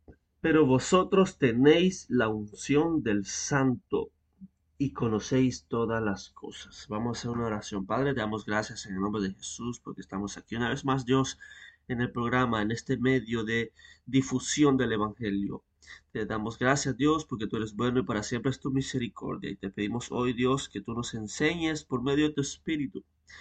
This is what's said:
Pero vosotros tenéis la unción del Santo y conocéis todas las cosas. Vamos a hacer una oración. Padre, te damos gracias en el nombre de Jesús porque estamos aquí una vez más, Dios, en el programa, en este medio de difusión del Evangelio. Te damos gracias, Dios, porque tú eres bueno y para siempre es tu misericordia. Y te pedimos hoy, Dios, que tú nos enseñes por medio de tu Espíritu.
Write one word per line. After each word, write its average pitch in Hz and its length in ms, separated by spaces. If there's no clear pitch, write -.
Pero 156 240
vosotros 185 720
tenéis 147 720
la 120 180
unción 135 720
del 104 220
Santo - 840
y 139 140
conocéis 123 720
todas 113 380
las 98 280
cosas. - 580
Vamos 117 300
a - 20
hacer 120 120
una 120 140
oración. 104 380
Padre, 131 300
te 127 60
damos 107 260
gracias 107 400
en 98 80
el 92 60
nombre 104 200
de 95 140
Jesús - 460
porque 98 200
estamos 101 380
aquí - 160
una 117 140
vez 143 160
más, 135 200
Dios, 135 340
en 120 120
el 120 120
programa, 120 500
en 107 80
este 117 260
medio 117 460
de 113 300
difusión 131 720
del 120 160
Evangelio. 104 720
Te 107 140
damos 107 320
gracias, 131 380
Dios, 151 280
porque 110 240
tú 117 80
eres 107 180
bueno 123 260
y - 40
para 107 180
siempre 123 300
es - 80
tu 143 100
misericordia. - 800
Y 101 60
te 98 140
pedimos 104 420
hoy, 123 200
Dios, 127 360
que 104 120
tú 113 140
nos 120 200
enseñes 156 680
por 123 180
medio 143 260
de 151 60
tu 147 60
Espíritu. 143 640